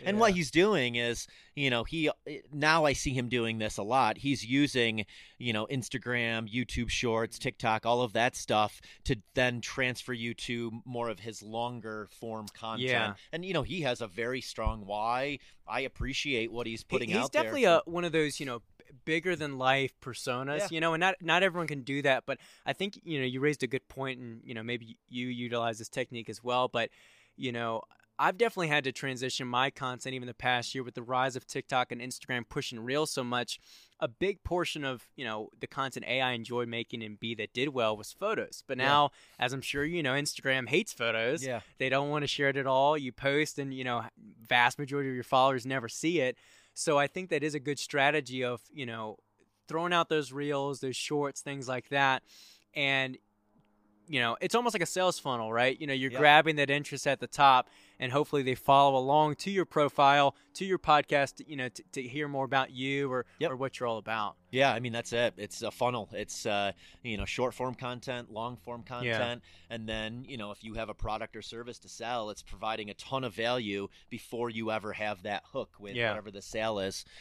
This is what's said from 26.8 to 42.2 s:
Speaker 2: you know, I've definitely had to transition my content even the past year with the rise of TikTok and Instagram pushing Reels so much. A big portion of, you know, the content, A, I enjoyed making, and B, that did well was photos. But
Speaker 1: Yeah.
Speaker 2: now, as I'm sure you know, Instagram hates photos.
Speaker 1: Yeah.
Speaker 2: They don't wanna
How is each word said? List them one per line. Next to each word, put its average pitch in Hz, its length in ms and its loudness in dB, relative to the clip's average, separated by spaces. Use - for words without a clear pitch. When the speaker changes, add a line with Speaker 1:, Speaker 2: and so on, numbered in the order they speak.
Speaker 2:
you 131 160 -6
know, 117 300 -4
I've 185 160 2
definitely 202 300 2
had 147 160 2
to 135 80 -2
transition 127 560 -4
my 123 220 2
content 131 440 -6
even 123 140 -8
the 120 60 -10
past 123 420 0
year 131 80 -4
with 120 100 -12
the 127 80 -10
rise 127 360 0
of - 100 -12
TikTok 127 460 -2
and 120 80 -8
Instagram 127 480 -6
pushing 131 320 -6
Reels 143 300 -2
so 131 120 -4
much. 123 380 -4
A 151 80 -2
big 185 340 -4
portion 165 400 -4
of, 131 320 -6
you 139 80 -10
know, 107 240 -6
the 123 100 -10
content, 135 380 -6
A, 127 140 0
I 127 120 2
enjoyed 120 360 -4
making, 117 340 -6
and 107 160 -12
B, 113 180 -6
that 107 180 -6
did 135 160 0
well 117 260 2
was 104 160 -10
photos. - 560 -4
But 131 100 -4
Speaker 1:
Yeah. 127 100 2
Speaker 2:
now, 147 240 6
as 123 140 0
I'm 135 80 -4
sure 143 240 -2
you 170 180 -2
know, 131 80 2
Instagram 131 560 0
hates 165 240 2
photos. 117 540 0
Speaker 1:
Yeah. 120 160 -4
Speaker 2:
They 131 100 0
don't 139 220 2
wanna 147 180 0